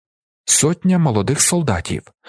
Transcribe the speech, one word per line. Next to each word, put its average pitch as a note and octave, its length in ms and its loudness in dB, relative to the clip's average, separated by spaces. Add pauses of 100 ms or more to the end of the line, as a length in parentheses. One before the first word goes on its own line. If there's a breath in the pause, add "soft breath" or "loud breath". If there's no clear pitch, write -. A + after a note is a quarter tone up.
(440)
Сотня F3 540 0
молодих B2 420 0
солдатів, C3+ 640 -2 (260 loud breath)